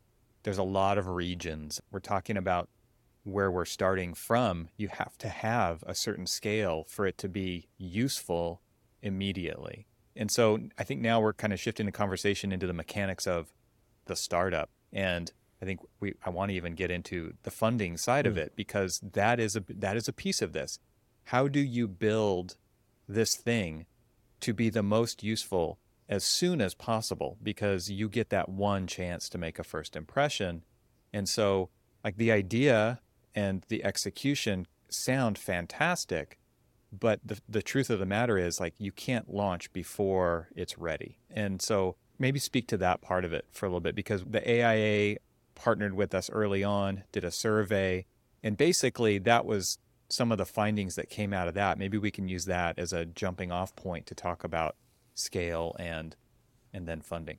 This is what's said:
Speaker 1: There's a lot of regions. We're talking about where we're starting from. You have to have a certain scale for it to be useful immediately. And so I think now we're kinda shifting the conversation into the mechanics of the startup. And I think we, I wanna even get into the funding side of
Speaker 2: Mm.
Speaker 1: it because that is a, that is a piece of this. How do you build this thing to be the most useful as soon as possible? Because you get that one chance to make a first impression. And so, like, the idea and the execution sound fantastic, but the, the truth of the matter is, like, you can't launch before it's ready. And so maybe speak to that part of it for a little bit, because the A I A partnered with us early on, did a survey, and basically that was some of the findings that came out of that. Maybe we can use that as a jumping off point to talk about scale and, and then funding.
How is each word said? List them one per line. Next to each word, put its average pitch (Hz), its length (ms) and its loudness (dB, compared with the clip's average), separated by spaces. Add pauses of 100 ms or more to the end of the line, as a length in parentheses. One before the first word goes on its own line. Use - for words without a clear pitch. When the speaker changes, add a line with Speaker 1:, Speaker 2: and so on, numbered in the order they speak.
(420)
Speaker 1:
There's 98 160 0
a 101 40 2
lot 95 360 4
of 92 80 0
regions. 87 720 -4 (100)
We're 98 100 -6
talking 104 360 -2
about 90 320 0 (560)
where 98 260 2
we're 90 160 0
starting 92 480 0
from. 98 640 0
You 104 120 -4
have - 300 -6
to 113 100 -8
have 98 580 0
a 92 80 -8
certain 92 320 -4
scale 98 600 0
for 101 180 -2
it 90 120 -2
to 101 100 -4
be 92 400 -4 (100)
useful 90 840 -2 (420)
immediately. 95 840 -4 (300)
And 107 140 -4
so 110 280 4 (180)
I 104 80 -4
think 135 160 -4
now 113 200 4
we're 107 120 4
kinda 104 240 -2
shifting 110 300 -2
the 95 60 -2
conversation 98 600 0
into 92 140 -2
the 90 60 -2
mechanics 92 540 -4
of 85 260 -2 (540)
the 92 100 -6
startup. 87 540 0 (220)
And 90 400 -2 (300)
I 92 40 -6
think 95 140 -4 (200)
we, 101 140 -4 (100)
I 92 60 -4
wanna 95 240 -2
even 85 200 -4
get 87 160 -2
into 87 520 -6
the - 80 -6
funding 110 480 0
side 131 280 2
of 92 80 4
Speaker 2:
Mm. 87 40 0
Speaker 1:
it 78 180 -4
because 98 440 -2
that 107 380 2
is 107 180 0
a, 101 120 -2
that 101 280 -2
is 117 120 -2
a 120 40 -4
piece - 280 -4
of 87 140 0
this. 71 240 -6 (460)
How 131 240 2
do 143 120 4
you 120 260 2
build 101 720 2 (500)
this 104 300 2
thing 87 480 0 (560)
to 117 140 0
be 113 160 4
the 107 120 2
most 110 400 2
useful 92 560 0 (300)
as 101 160 0
soon 175 380 2
as 92 120 0
possible? 98 680 -2
Because 101 480 0
you 104 180 -2
get 110 220 0
that 95 180 2
one 98 380 0
chance 87 420 -6
to 92 100 -8
make 82 200 -4
a 85 60 -8
first - 300 -8
impression. 87 720 -2 (480)
And 101 160 -2
so, 98 400 4 (340)
like, 101 140 -4
the 113 160 4
idea 110 680 4 (340)
and 98 340 0
the - 160 -2
execution 101 800 -2 (220)
sound 127 500 0
fantastic, 90 1000 -2 (540)
but 104 320 2
the, - 240 -8
the 113 140 0
truth - 280 0
of 104 100 2
the 95 60 0
matter 107 320 2
is, 87 200 0
like, 85 200 -4
you 98 120 -6
can't - 420 -4
launch 98 400 -2
before 90 840 0
it's 87 220 -6
ready. 82 400 -6 (120)
And 98 320 -2
so 95 340 2 (220)
maybe 135 220 0
speak - 280 0
to 110 100 0
that 90 240 4
part 92 220 2
of 82 80 -4
it 78 200 -4
for - 140 -4
a - 20 0
little 87 120 0
bit, 82 140 -2
because 101 300 -2
the 110 260 0
A 120 140 4
I 113 100 6
A 104 440 4 (360)
partnered 104 400 2
with 95 200 2
us 92 160 0
early 101 340 2
on, 98 480 0
did 98 100 -2
a 85 80 -4
survey, 95 760 2 (360)
and 107 140 0
basically 120 640 4
that 117 260 6
was 101 340 -2 (300)
some 117 240 2
of 104 60 2
the 95 80 0
findings 104 500 0
that - 120 -4
came 101 240 -2
out 90 140 0
of 82 80 -2
that. 98 240 2
Maybe 98 200 -2
we 101 120 0
can 95 180 -4
use 90 180 -4
that 87 340 0
as 90 120 -2
a 85 120 -2
jumping 90 480 -4
off 90 240 -4
point 87 300 -8
to - 80 -14
talk 87 280 -4
about 82 320 0 (400)
scale 85 640 -4
and, 82 380 -8 (560)
and 90 160 -10
then 82 140 -6
funding. 80 360 -10